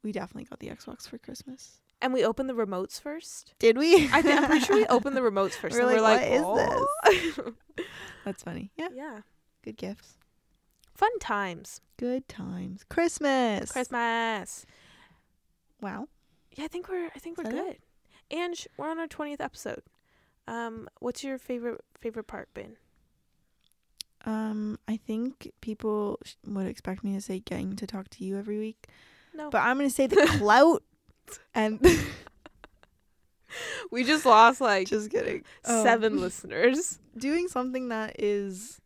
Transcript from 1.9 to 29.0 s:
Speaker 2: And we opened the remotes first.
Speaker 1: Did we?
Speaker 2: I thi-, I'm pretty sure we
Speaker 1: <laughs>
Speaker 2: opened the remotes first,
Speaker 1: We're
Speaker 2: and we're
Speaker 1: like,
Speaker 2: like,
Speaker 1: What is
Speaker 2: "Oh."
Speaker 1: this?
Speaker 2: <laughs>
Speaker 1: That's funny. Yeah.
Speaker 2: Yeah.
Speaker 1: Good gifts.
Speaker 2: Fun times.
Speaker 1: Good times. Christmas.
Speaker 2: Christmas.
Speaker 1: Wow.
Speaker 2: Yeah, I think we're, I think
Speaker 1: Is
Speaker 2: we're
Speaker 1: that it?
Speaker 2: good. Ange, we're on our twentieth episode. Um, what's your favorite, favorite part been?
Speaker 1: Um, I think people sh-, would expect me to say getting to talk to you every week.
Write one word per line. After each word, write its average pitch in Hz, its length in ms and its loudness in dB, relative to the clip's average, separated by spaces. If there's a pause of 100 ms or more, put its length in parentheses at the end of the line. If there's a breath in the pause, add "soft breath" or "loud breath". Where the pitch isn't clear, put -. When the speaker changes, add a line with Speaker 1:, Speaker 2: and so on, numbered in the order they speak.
Speaker 2:
And 254 120 -2
we 254 120 2
opened 240 240 0
the 254 60 -6
remotes 196 460 -6
first. - 600 -14
Speaker 1:
Did 226 180 6
we? 320 340 8
Speaker 2:
I 294 100 6
thi-, 285 100 6
I'm 285 140 4
pretty 294 180 4
sure 403 120 4
we 427 100 6
Speaker 1:
<laughs> 247 100 4
Speaker 2:
opened 269 200 0
the 262 40 0
remotes 196 320 2
first, - 240 -8
Speaker 1:
We're 240 60 4
Speaker 2:
and 247 80 4
we're 220 100 6
Speaker 1:
like, 220 220 6
Speaker 2:
like, - 220 2
Speaker 1:
What - 680 4
is 339 260 0
Speaker 2:
"Oh." 233 160 -10 (220)
Speaker 1:
this? 349 100 -8 (160)
Speaker 2:
<laughs> - 220 -20
Speaker 1:
That's 196 180 -10
funny. 175 340 -12
Yeah. 330 180 -8
Speaker 2:
Yeah. 269 260 -12 (420)
Speaker 1:
Good - 140 -14
gifts. - 420 -14 (760)
Speaker 2:
Fun 440 260 0
times. 196 600 -6 (160)
Speaker 1:
Good 247 320 -6
times. 185 600 -12
Christmas. 269 840 0
Speaker 2:
Christmas. 233 920 -4 (1120 soft breath)
Speaker 1:
Wow. 202 280 -10 (480)
Speaker 2:
Yeah, 285 80 -10
I 320 40 -10
think 359 200 -12
we're, 359 260 -6
I 285 60 -18
think 339 180 -14
Speaker 1:
Is 339 60 -10
Speaker 2:
we're 220 80 -8
Speaker 1:
that - 60 -4
it? 370 80 -6
Speaker 2:
good. - 120 -12 (520 soft breath)
Ange, 349 360 -6 (120)
we're 285 100 -6
on 320 100 -6
our 330 100 -8
twentieth 294 340 -10
episode. - 400 -10 (680)
Um, 226 400 -10 (120)
what's - 220 -8
your 269 160 -8
favorite, 240 420 -8 (180)
favorite 226 300 -10
part - 260 -14
been? - 220 -16 (1500)
Speaker 1:
Um, 214 540 -6 (100)
I 220 80 -4
think 226 540 -8 (100)
people 214 640 -6
sh-, - 100 -20 (120)
would 196 200 -6
expect - 380 -10
me 196 100 -4
to 196 60 -6
say 190 200 -8
getting 190 360 -8
to 202 100 -10
talk 190 240 -12
to - 140 -14
you 196 140 -6
every 208 200 -8
week. 220 280 -10 (480 soft breath)